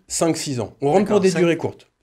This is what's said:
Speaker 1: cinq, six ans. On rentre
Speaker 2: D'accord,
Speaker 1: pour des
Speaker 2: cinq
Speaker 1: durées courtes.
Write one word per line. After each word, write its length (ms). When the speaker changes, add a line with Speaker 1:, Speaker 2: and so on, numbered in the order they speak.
Speaker 1:
cinq, 300
six 220
ans. 220
On 60
rentre 180
Speaker 2:
D'accord, 100
Speaker 1:
pour 60
des 100
Speaker 2:
cinq 80
Speaker 1:
durées 180
courtes. 300